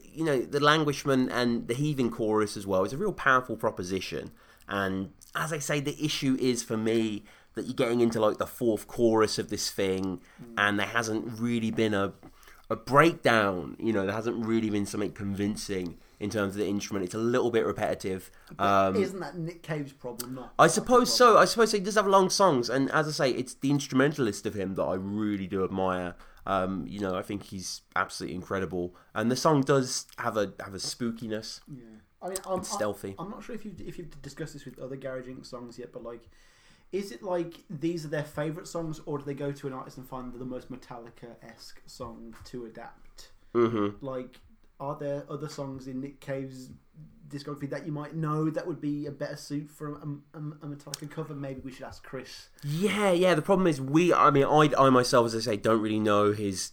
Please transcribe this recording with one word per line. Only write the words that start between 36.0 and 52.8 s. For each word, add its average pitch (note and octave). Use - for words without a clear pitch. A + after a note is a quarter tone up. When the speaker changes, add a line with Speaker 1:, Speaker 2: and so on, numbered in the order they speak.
Speaker 2:
like, A#2
is G3
it, -
like, F3
these E3
are D3+
their D3
favourite D#3+
songs, E3
or D3
do C#3+
they C#3+
go C#3+
to C#3
an C3
artist C#3
and B2+
find B2+
the B2
most B2+
Metallica-esque A#2
song A#2
to B2
adapt? -
Speaker 1:
Mm-hmm. A2+
Speaker 2:
Like, C3
are C#3+
there C#3+
other D3
songs C3+
in C3
Nick C#3
Cave's C3+
discography C#3+
that D3
you E3
might D3
know D#3
that D#3
would D#3
be D3
a C#3+
better D3
suit D3
for D3+
a, D3
a, D#3+
a D3+
Metallica D3
cover? D#3
Maybe C3+
we C3
should B2+
ask -
Chris. -
Speaker 1:
Yeah, F#3+